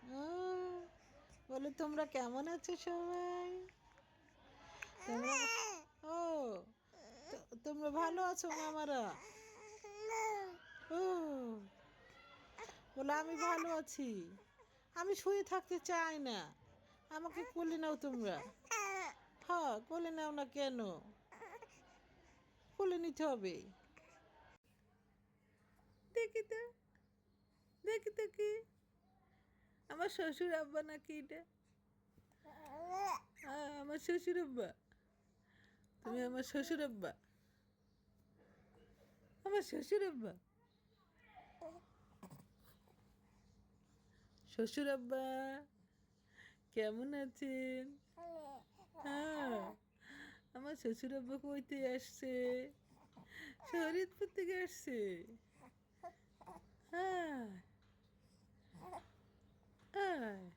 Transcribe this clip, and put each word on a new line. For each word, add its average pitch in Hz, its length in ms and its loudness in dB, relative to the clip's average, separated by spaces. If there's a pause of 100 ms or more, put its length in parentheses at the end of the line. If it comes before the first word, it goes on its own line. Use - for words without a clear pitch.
(120)
ও, 269 100 -6 (1300)
বলো, 269 220 0
তোমরা 302 360 0
কেমন 262 420 0
আছো 339 280 -2
সবাই? 359 880 -2 (1400)
তোমরা, 494 300 2 (680)
ও, 320 160 -2 (1120)
তো-, - 340 -10
তোমরা 302 260 0
ভালো 330 320 4
আছো 359 280 2
মামারা? 302 640 0 (1800)
ও, 330 100 2 (2000)
বলো, 277 160 4
"আমি 320 240 2
ভালো 330 400 4
আছি, 233 540 -2 (640)
আমি 370 200 2
শুয়ে 392 280 4
থাকতে 359 360 2
চাই 330 400 2
না, 214 360 -2 (560)
আমাকে 320 340 -4 (100)
কোলে 330 240 2
নাও 311 180 2
তোমরা।" 226 460 0 (1040)
হ্যাঁ, 294 420 4
কোলে 330 220 0
নাও 311 200 0
না 294 140 0
কেন? 240 560 0 (1800)
কোলে 370 220 6
নিতে 320 280 2
হবে। 190 360 2 (2500)
দেখি 453 280 4
তো, 440 140 -4 (1300)
দেখি 427 260 2
তো 427 160 0 (100)
কি? 415 280 2 (1200)
আমার 339 200 2
শ্বশুর 349 460 2
আব্বা 302 280 0
নাকি 302 360 -8
এটা? 302 260 -10 (2000)
আ, 285 320 -2
আমার 294 180 -4
শ্বশুর 349 440 4
আব্বা। 247 320 -2 (1300)
তুমি 233 180 0
আমার 254 200 0
শ্বশুর 302 400 0
আব্বা? 214 300 -2 (2250)
আমার 392 180 8
শ্বশুর - 460 4
আব্বা? 226 240 -2 (4000)
শ্বশুর 277 400 2
আব্বা, 262 360 2 (1500)
কেমন 226 400 0
আছেন? 262 840 -4 (1080)
হ্যাঁ, 285 680 0 (840)
আমার 277 220 -6
শ্বশুর 254 400 -2
আব্বা 262 220 -4
কইতে 277 560 0
আসছে, 254 800 0 (1000)
শরীয়তপুর 349 600 2
থেকে 370 280 2
আসছে। 208 640 -2 (1700)
হ্যাঁ, 339 560 2 (2500)
হ্যাঁ। 233 640 2